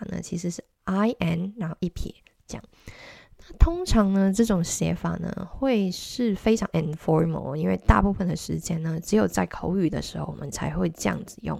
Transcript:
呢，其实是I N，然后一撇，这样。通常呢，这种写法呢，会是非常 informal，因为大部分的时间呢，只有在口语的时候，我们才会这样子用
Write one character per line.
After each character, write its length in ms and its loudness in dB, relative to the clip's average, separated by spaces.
呢， 100 -4
其 160 -8
实 140 -4
是 140 -10
I 340 2
N， 380 0
然 120 -4
后 100 -8
一 100 -2
撇， 220 -6
这 80 -14
样。 80 -12
通 280 4
常 280 6
呢， 180 4
这 140 4
种 180 2
写 300 -2
法 220 -2
呢， 340 -6
会 400 0
是 460 -2
非 200 4
常 180 -2
informal， 840 0
因 120 -2
为 80 2
大 140 6
部 120 4
分 140 -2
的 80 0
时 240 -4
间 240 -4
呢， 180 -4
只 140 -2
有 120 4
在 180 0
口 320 -4
语 120 2
的 120 -4
时 180 -8
候， 60 -4
我 140 -8
们 120 -8
才 200 -6
会 180 0
这 200 -4
样 160 -4
子 160 -20
用 180 -6